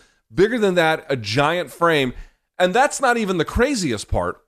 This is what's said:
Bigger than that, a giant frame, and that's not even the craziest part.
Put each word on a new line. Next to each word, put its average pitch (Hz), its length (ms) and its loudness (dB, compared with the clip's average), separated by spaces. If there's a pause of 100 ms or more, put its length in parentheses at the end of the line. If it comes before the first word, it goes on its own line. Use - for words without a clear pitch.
(320)
Bigger 214 260 2
than 196 180 0
that, 160 340 0
a 139 60 -2
giant 143 540 -2
frame, 151 440 0 (440)
and 180 140 2
that's 269 300 2
not 240 160 2
even 190 180 -2
the 156 80 0
craziest 196 640 -2
part. 90 400 -4